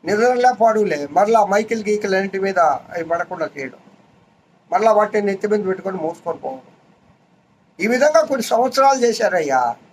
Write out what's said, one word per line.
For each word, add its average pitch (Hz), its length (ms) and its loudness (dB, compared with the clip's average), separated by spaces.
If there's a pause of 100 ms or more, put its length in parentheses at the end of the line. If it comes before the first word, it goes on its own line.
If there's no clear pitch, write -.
నిద్రలే 247 560 2
పాడులే, 208 500 0
మరలా 208 340 4
మైకిల్ 214 440 -2
గీకిల్ 208 260 -2
అన్నిటి 190 240 -2
మీద 190 200 -2
అవి 160 460 -2
పడకుండా 170 540 -6
చేయడం, 131 200 -12 (960)
మరలా 214 200 2
వాటిని 208 340 0
నెత్తి 196 220 -4
మీద 208 180 0
పెట్టుకొని 190 300 -4
మోసుకొని 165 420 -8
పోవడం. 131 240 -12 (1160)
ఈ 190 60 -2
విధంగా 302 400 4
కొన్ని 262 180 -2
సంవత్సరాలు 269 540 2
చేశారయ్యా. 175 800 0 (160)